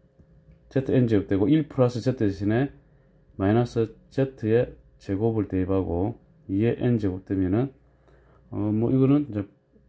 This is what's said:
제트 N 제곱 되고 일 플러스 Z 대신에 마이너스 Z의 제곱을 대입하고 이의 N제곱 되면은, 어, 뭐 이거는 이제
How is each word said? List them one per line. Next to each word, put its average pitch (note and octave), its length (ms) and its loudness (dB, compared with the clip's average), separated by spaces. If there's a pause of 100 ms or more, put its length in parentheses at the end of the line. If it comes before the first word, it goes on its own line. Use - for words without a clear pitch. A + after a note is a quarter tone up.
(680)
제트 - 220 -4
N B2 160 4
제곱 G2+ 200 2
되고 G#2 200 2
일 D3+ 200 2
플러스 A#2+ 340 0
Z B2+ 140 -2
대신에 G#2 560 -2 (640)
마이너스 A2+ 600 0 (140)
Z의 B2+ 640 0 (220)
제곱을 G#2 500 -2
대입하고 F#2 720 -2 (280)
이의 A2 320 0
N제곱 G#2 460 -2
되면은, G2 460 0 (800)
어, G#2 80 -10
뭐 G#2+ 340 0
이거는 C3+ 380 2
이제 G#2 180 -6 (420)